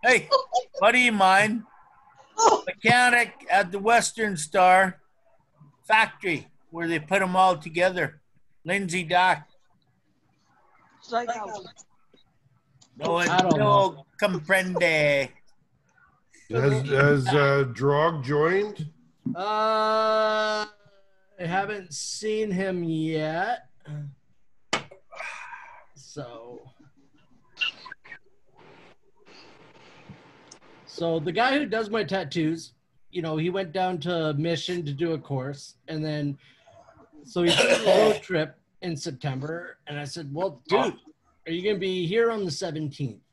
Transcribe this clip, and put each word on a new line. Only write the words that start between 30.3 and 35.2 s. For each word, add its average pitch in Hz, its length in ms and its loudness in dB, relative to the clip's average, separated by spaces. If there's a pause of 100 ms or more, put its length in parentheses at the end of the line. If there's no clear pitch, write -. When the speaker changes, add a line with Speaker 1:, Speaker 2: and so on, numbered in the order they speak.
Speaker 3:
so 165 340 -2
the 156 120 -4
guy 247 260 2
who 294 80 0
does 214 240 -4
my 214 140 -2
tattoos, 160 680 -4 (380)
you 180 100 -6
know, 156 160 -4
he 165 120 0
went 185 220 -4
down 185 280 -2
to 160 340 -2
Mission 165 520 -4
to 143 60 -6
do 165 220 -2
a 156 60 -4
course, 139 560 -8 (120)